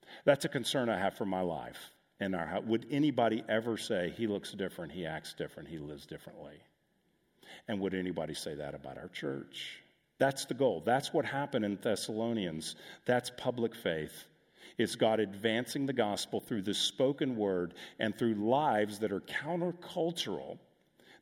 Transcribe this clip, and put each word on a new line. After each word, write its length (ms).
That's 200
a 40
concern 400
I 80
have 180
for 100
my 160
life 500
and 160
our 100
hou-, 160
would 280
anybody 600
ever 280
say, 380
"He 120
looks 260
different, 400
he 120
acts 280
different, 360
he 80
lives 280
differently"? 580
And 140
would 120
anybody 400
say 220
that 200
about 220
our 120
church? 720
That's 280
the 80
goal. 320
That's 280
what 120
happened 400
in 160
Thessalonians. 920
That's 320
public 380
faith. 500
It's 180
God 240
advancing 680
the 80
gospel 460
through 240
this 140
spoken 580
word 380
and 180
through 180
lives 640
that 120
are 100
countercultural, 1400